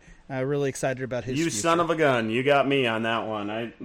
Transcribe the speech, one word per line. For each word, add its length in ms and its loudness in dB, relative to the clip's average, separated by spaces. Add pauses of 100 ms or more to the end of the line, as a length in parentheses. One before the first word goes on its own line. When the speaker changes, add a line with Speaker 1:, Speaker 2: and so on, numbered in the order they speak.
(280)
Speaker 1:
Uh, 160 -4
really 240 0
excited 360 -4
about 180 -4
his 160 -4
Speaker 2:
You 60 0
Speaker 1:
future. 140 -2
Speaker 2:
son 200 2
of 100 2
a 60 2
gun! 360 2
You 120 0
got 240 4
me 220 2
on 160 -2
that 240 -2
one. 200 -4
I, 240 -6 (120)